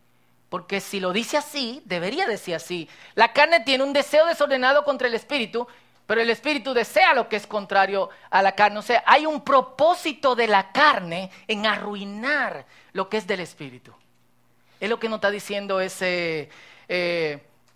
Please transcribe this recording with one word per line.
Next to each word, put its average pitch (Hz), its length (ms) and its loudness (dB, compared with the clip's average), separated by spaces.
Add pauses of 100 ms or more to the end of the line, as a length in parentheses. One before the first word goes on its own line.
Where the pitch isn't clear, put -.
(500)
Porque 185 320 -8
si 196 180 -8
lo 180 140 -2
dice 226 220 -4
así, 285 500 -6
debería 202 420 -4
decir 185 260 -6
así. 160 340 -8 (280)
La 233 180 6
carne 330 280 6
tiene 269 220 0
un 277 80 -2
deseo 294 360 4
desordenado 277 560 2
contra 254 240 0
el 226 80 -2
espíritu, 233 520 -4 (380)
pero 220 160 0
el 233 80 0
espíritu 269 460 -2
desea 302 400 4
lo 220 120 0
que 214 100 -4
es 202 100 -12
contrario 196 640 -2 (180)
a 190 140 4
la 190 80 2
carne. 208 260 2
O 208 60 -8
sea, 240 240 0
hay 294 180 6
un 294 180 -2
propósito 277 920 2
de 233 100 0
la 196 260 2
carne 190 600 0 (160)
en 214 180 -2
arruinar 208 1000 -4 (240)
lo 190 180 -6
que 214 80 -2
es 208 80 -6
del 190 140 -4
espíritu. 131 520 -16 (880)
Es 196 100 -4
lo 233 100 -2
que 226 100 -4
nos 220 80 -4
está 202 140 0
diciendo 202 480 -6
ese, 175 720 -4 (380)
eh, 170 540 -4 (340)